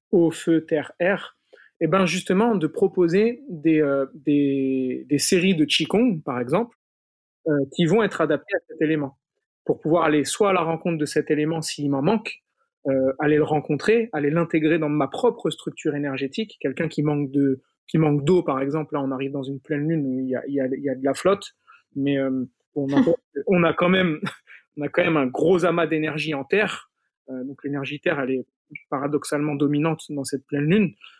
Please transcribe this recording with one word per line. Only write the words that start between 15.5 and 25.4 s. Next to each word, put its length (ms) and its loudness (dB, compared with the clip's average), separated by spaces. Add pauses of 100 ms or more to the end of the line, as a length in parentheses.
structure 440 -6
énergétique. 680 -6
Quelqu'un 280 -2
qui 140 -4
manque 280 0
de, 300 0 (280)
qui 100 2
manque 260 2
d'eau, 180 4
par 180 -2
exemple, 340 -4
là 80 -2
on 80 -2
arrive 220 -6
dans 100 -6
une 180 -8
pleine 280 -4
lune 180 0
où 140 -2
il 80 -4
y 80 -2
a, 120 -4
il 60 -4
y 60 0
a, 60 0
il 160 -4
y 60 -2
a 60 -2
de 100 -8
la 100 2
flotte, 380 0 (420)
mais, 240 0
euh, 280 -2 (280)
bon, 160 -2
on 60 2
a, 80 6
<laughs> 440 -2
on 160 4
a 100 2
quand 140 0
même, 340 2
<laughs> 540 -14
on 60 -8
a 60 -4
quand 160 0
même 120 2
un 100 2
gros 380 2